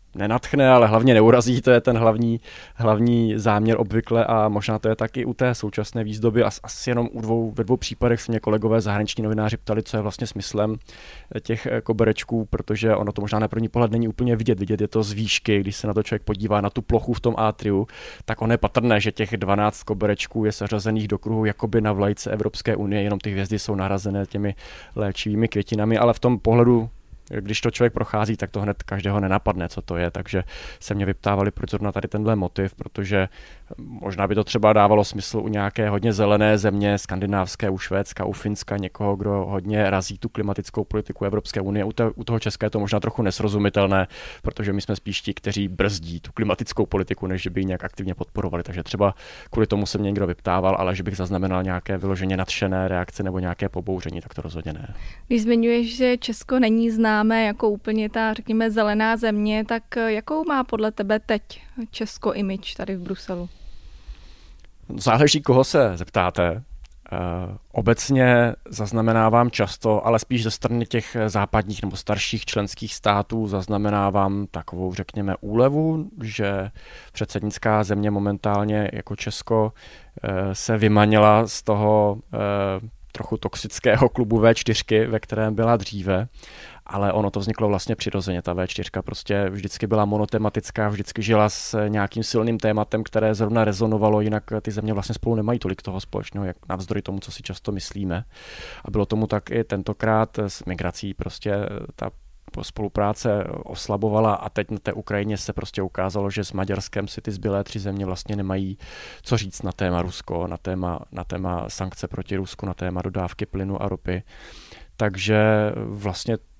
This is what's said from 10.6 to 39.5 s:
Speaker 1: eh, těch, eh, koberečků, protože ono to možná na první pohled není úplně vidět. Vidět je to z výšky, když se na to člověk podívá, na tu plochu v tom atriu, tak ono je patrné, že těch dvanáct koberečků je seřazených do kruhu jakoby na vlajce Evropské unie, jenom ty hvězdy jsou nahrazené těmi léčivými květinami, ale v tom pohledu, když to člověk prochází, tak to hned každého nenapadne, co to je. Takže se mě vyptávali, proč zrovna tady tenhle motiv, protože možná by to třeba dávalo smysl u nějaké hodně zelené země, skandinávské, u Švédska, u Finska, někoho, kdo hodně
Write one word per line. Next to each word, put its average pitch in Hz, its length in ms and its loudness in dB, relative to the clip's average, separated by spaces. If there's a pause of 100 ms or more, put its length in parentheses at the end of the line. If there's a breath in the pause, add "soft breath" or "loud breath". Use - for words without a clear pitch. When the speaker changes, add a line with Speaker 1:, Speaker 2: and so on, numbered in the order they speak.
Speaker 1:
eh, 107 40 -8
těch, - 260 -4
eh, 120 140 -2
koberečků, 113 640 0
protože 107 520 0
ono 101 160 -2
to - 80 -6
možná 104 180 -2
na 107 100 0
první 113 200 -2
pohled 117 240 2
není 117 160 0
úplně 120 280 0
vidět. 110 240 2
Vidět 101 200 -2
je 104 80 0
to 110 140 0
z 104 100 -4
výšky, 104 480 0
když 101 160 -2
se - 100 -8
na 104 80 -2
to 107 80 2
člověk 104 200 -4
podívá, 104 380 0
na 101 100 0
tu 120 120 -4
plochu 120 300 2
v 110 80 -4
tom 117 180 2
atriu, 107 480 2 (380 loud breath)
tak - 180 -4
ono 113 100 4
je 117 60 4
patrné, 113 420 2
že 104 120 0
těch 110 240 -2
dvanáct 101 460 0
koberečků 104 600 -2
je 104 80 2
seřazených 107 560 -2
do 101 100 0
kruhu 110 260 0
jakoby 107 360 0
na 107 120 2
vlajce 101 380 0
Evropské 107 460 -2
unie, 101 260 0
jenom 101 160 0
ty 107 120 -6
hvězdy 98 280 -2
jsou 104 160 -4
nahrazené 98 520 -2
těmi 101 280 -2 (420 loud breath)
léčivými 107 520 0
květinami, 107 500 0
ale 117 160 6
v - 60 -12
tom 123 180 2
pohledu, 117 520 4 (500)
když 101 200 -4
to 117 100 0
člověk 117 220 2
prochází, 107 440 -2
tak 95 140 -6
to 101 100 -4
hned 101 220 -2
každého 98 380 -2
nenapadne, 95 480 0
co 92 140 -10
to 87 140 -6
je. 85 140 0
Takže 92 340 -4 (360 loud breath)
se - 140 -4
mě 101 120 0
vyptávali, 98 440 2
proč - 200 -6
zrovna 101 220 -2
tady 101 160 -4
tenhle 107 280 0
motiv, 95 380 -2
protože 98 540 -2 (500 loud breath)
možná 98 480 -4
by 98 80 2
to 101 100 2
třeba 107 280 4
dávalo 104 320 8
smysl - 340 -6
u 104 100 -2
nějaké 104 420 0
hodně 101 220 2
zelené 104 460 6
země, 101 400 2
skandinávské, 95 720 -2
u 95 80 -2
Švédska, 98 460 -4
u 101 80 -2
Finska, 101 440 -4
někoho, 101 400 -2
kdo 101 140 -2
hodně 98 600 0